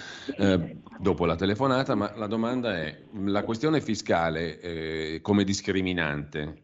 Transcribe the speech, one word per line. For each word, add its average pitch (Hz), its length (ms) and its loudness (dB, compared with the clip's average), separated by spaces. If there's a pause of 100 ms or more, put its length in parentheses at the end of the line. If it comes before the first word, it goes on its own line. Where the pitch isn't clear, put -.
(380)
eh, 95 400 2 (220)
dopo 87 260 2
la 82 100 4
telefonata, 123 600 2
ma 104 200 -2
la 110 120 -4
domanda 113 500 -2
è, 78 280 -6 (200)
la 101 180 2
questione 131 380 0
fiscale, 82 760 0
eh, 80 640 -4
come 101 220 4
discriminante, 82 1200 -2